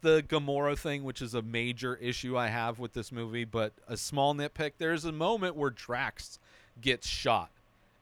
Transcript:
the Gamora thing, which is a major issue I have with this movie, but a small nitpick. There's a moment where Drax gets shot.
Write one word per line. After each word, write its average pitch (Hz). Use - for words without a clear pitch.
the 156
Gamora 143
thing, 143
which 131
is 120
a 120
major 120
issue 123
I 120
have 113
with 120
this 123
movie, 117
but 110
a 113
small 143
nitpick. 147
There's 160
a 165
moment 180
where 143
Drax 120
gets 123
shot. 104